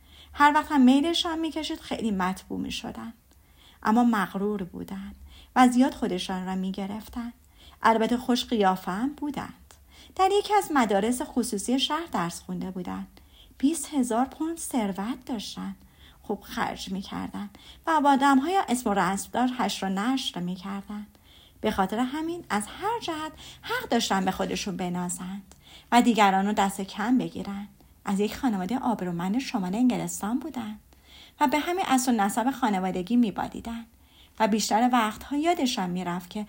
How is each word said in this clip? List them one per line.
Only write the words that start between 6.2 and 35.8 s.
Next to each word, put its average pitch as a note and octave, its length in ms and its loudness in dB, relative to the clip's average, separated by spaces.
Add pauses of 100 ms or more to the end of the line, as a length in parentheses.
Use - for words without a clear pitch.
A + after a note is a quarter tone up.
را F#3+ 100 -4
می‌گرفتن. G3+ 800 -8 (500)
البته A3+ 340 4
خوش B3 280 0
قیافه F#3+ 460 2
هم A3+ 180 -2
بودند. - 640 -8 (420)
در F#4+ 140 4 (100)
یکی G4+ 140 0
از F#4+ 200 2
مدارس A3+ 480 2
خصوصی A#3+ 580 -2
شهر D#4 320 -2
درس F3 300 -4
خونده F#3 300 -8
بودند. F#3 500 -10 (360)
بیست D#4 360 0
هزار B3 320 2
پوند D#4+ 320 -4
ثروت G#3+ 680 -4
داشتن. G3 500 -8 (480)
خوب G3+ 180 -4
خرج - 500 -6
می‌کردن F#3+ 580 -8 (380)
و D#4+ 140 4
با C#4+ 100 6
آدم‌های C#4 480 4 (100)
اسم A#3+ 200 0
و G3+ 40 2
رسمدار G3 540 0
حشر G#3 380 -4
و F#3+ 40 -2
نشر G#3+ 500 -2
می‌کردن. G3 680 -8 (540)
به A3 100 0
خاطر G3+ 280 0
همین D#4+ 500 -4
از G#3 180 -2
هر G#4+ 340 -4
جهت D#4 300 -6 (300)
حق - 280 -6
داشتن G3+ 360 0
به F#3 60 0
خودشون F#3 460 -4
بنازند F3+ 760 -8 (360)
و A#3+ 100 8
دیگران G3+ 440 6
رو G#3 80 0
دست G3 280 0
کم G#3+ 360 0
بگیرن. G3 500 -6 (380)
از G3+ 140 0
یک G#3+ 160 0
خانواده G#3+ 420 -2
آبرومند F#3 640 -2
شمال G3 360 -2
انگلستان A3 640 0
بودن A3+ 400 -10 (600)
و D4 60 6
به D4+ 120 2
همین F4+ 280 0
اصل B3+ 260 4
و - 20 4
نسب A3+ 360 2
خانوادگی F#3 640 0
می‌بالیدن A#3 680 0 (540)
و A3 80 4
بیشتر A3 460 2
وقتها A3+ 440 0
یادشان C#4+ 520 0